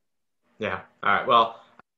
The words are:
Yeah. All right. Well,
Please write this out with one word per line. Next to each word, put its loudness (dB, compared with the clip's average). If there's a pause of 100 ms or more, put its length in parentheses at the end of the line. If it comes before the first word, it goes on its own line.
(600)
Yeah. -6 (200)
All 0
right. -4
Well, 2 (380)